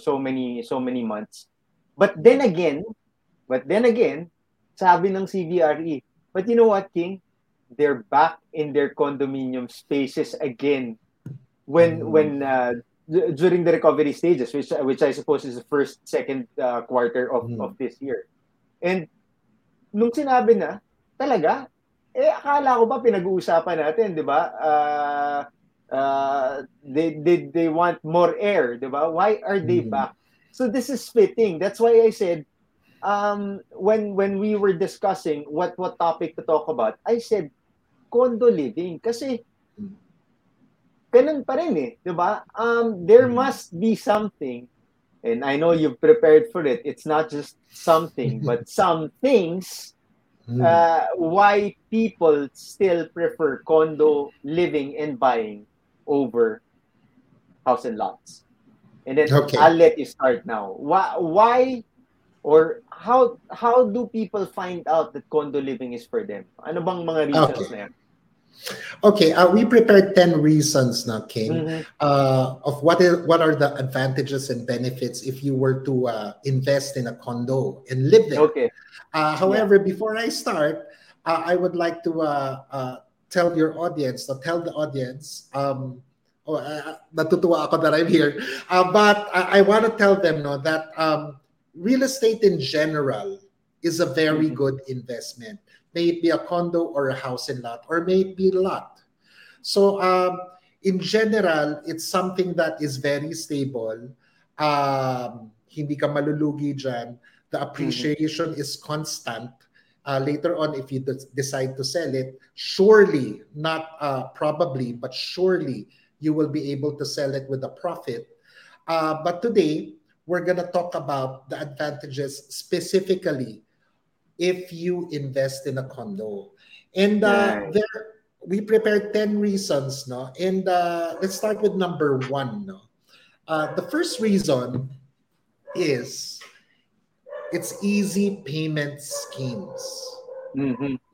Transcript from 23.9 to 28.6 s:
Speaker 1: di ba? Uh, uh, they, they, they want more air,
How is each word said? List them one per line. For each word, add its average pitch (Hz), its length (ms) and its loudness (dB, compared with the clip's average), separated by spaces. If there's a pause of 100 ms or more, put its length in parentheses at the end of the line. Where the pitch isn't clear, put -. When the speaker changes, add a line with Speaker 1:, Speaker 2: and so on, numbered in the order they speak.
Speaker 1:
di 151 80 -4
ba? 139 160 0 (200)
Uh, 147 840 0 (520)
uh, 135 600 0 (300)
they, 151 360 -2
they, 151 300 2
they 165 200 0
want 170 340 0
more 165 340 2
air, 165 400 0